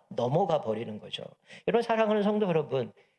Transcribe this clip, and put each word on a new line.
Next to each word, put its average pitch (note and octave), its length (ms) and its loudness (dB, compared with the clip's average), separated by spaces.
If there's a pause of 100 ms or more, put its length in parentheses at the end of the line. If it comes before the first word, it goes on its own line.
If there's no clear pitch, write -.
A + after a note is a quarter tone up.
넘어가 D3 540 0
버리는 A2 380 -6
거죠. - 240 -12 (440)
여러분, A3+ 140 2
사랑하는 A3 400 2
성도 G#3 260 2
여러분, C3+ 440 0 (260)